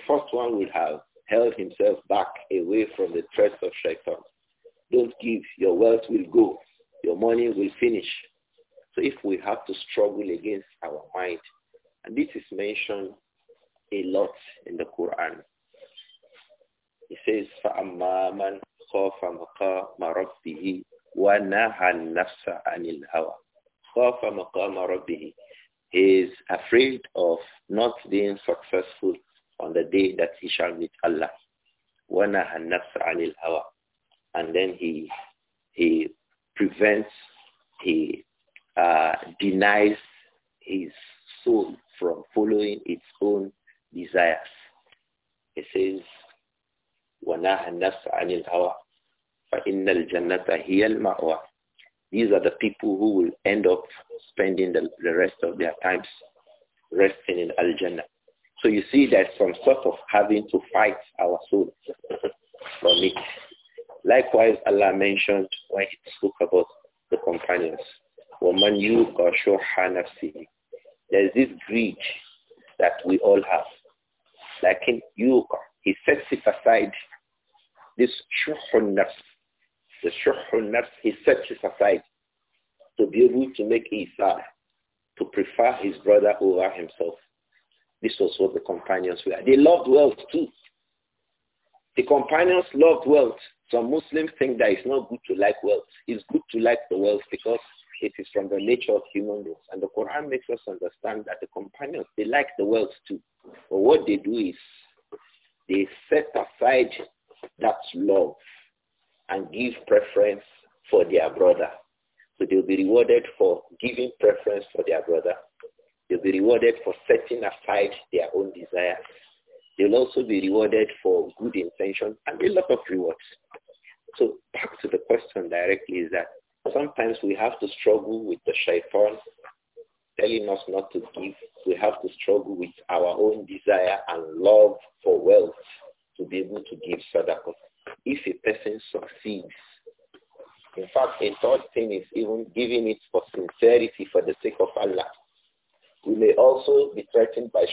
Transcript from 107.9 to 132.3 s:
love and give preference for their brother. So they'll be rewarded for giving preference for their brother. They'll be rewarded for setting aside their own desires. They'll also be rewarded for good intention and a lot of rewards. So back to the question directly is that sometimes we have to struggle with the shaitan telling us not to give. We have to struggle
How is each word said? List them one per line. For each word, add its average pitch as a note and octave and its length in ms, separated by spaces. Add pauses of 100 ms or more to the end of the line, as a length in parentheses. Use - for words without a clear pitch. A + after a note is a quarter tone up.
love F#2+ 420 (920)
and F#2+ 220
give A#2 220 (140)
preference G#2 560 (460)
for F#2 160
their E2+ 280
brother. F2 360 (680)
So F#2 120
they'll F#2+ 160
be F#2+ 120
rewarded A2+ 480 (120)
for F2+ 260 (160)
giving B2 400
preference G2+ 540
for - 140
their D#2+ 160
brother. E2+ 300 (760)
They'll F2 120
be F#2+ 120
rewarded A2+ 500
for F#2 100 (140)
setting A#2 360
aside G2+ 480 (200)
their E2+ 240
own G2 180
desires. F2+ 520 (720)
They'll G2+ 180
also B2+ 280
be G2+ 180
rewarded G#2+ 480 (120)
for F2+ 280 (100)
good F2 160
intention G2 600 (120)
and D#3 140
a G3 120
lot C#3 160
of B2 100 (100)
rewards. F2+ 280 (1000)
So - 180 (180)
back - 280
to - 60
the - 200
question G2 420
directly F#2 500
is E2 120
that E2+ 160 (440)
sometimes B2+ 520
we G2 120
have A2 240
to G2+ 80 (120)
struggle A2 460
with F2 200
the - 80 (120)
shaitan G#2 520 (1040)
telling G#2+ 300
us G2 100 (100)
not F#2+ 220
to F2+ 80 (140)
give. F#2+ 200 (340)
We F2+ 140
have G#2+ 200
to F#2 80 (120)
struggle G2 340